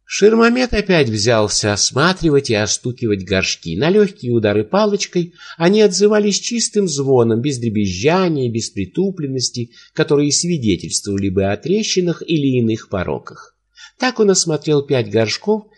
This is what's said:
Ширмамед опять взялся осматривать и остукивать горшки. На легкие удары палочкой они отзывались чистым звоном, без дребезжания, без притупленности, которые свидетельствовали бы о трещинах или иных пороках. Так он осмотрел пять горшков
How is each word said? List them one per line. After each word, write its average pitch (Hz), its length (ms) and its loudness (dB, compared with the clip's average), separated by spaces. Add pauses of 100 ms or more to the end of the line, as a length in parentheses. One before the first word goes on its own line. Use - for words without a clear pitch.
Ширмамед 233 720 2
опять 185 340 2
взялся 107 640 0
осматривать 147 800 0
и 113 40 2
остукивать 104 720 -2
горшки. 90 520 -4
На 139 140 0
легкие 196 420 0
удары 107 320 2
палочкой 196 680 -2 (220)
они 196 240 4
отзывались 208 600 2
чистым 208 480 -2
звоном, 131 520 2
без 135 180 -4
дребезжания, 117 920 0
без 113 200 -6
притупленности, 131 1000 -6 (240)
которые 147 380 2
свидетельствовали 98 960 -2
бы 95 160 0
о 101 120 -2
трещинах 180 680 -2
или 139 320 0
иных 113 300 -2
пороках. - 680 -8 (420)
Так 247 200 -2
он 208 120 4
осмотрел 151 520 0
пять 127 280 -2
горшков 113 680 0